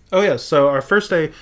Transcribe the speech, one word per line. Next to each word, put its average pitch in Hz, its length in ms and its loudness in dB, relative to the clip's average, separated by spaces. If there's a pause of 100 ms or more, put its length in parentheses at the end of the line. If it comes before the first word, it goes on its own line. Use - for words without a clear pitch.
(120)
Oh, 185 80 2
yeah. 185 160 2
So 143 320 0
our 139 140 0
first 202 260 -2
day, 160 340 -2